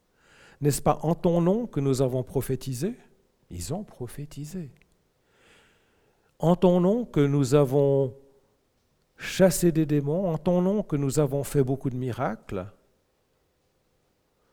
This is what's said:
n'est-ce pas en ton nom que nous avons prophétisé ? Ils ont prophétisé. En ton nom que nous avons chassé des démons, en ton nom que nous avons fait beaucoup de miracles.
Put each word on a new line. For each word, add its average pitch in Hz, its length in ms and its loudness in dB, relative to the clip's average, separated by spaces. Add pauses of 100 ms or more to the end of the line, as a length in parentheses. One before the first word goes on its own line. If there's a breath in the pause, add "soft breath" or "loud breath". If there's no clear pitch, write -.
(600 soft breath)
n'est-ce 143 200 0
pas - 200 0
en 165 140 0
ton 175 260 0
nom 202 240 0
que - 140 -6
nous 135 240 0
avons 127 200 -2
prophétisé ? 135 760 -6 (500)
Ils 87 240 -10
ont 208 100 -8
prophétisé. 147 840 -14 (1700 soft breath)
En 165 180 4
ton 180 260 4
nom 214 240 2
que - 160 0
nous 143 340 2
avons 139 580 4 (1040)
chassé 175 540 2
des 156 140 0
démons, 147 440 -2
en 160 80 -2
ton 180 240 0
nom 196 220 0
que 156 140 -4
nous 139 220 -2
avons 139 260 0
fait 143 180 0
beaucoup 135 260 -4
de 123 60 -8
miracles. 123 760 -6 (1800)